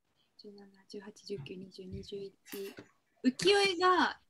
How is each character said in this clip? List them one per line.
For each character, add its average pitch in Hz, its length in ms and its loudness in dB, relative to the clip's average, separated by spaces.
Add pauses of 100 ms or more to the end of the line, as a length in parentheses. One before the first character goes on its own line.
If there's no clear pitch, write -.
(400)
十 208 120 -18
七、 202 160 -20 (200)
十 208 120 -12
八、 208 260 -20
十 202 140 -6
九、 185 160 -12
二 185 140 -14
十、 - 120 -18
二 190 200 -12
十 - 140 -12
一。 196 160 -12 (920)
浮 262 260 4
世 403 100 6
絵 392 160 2
が 359 540 4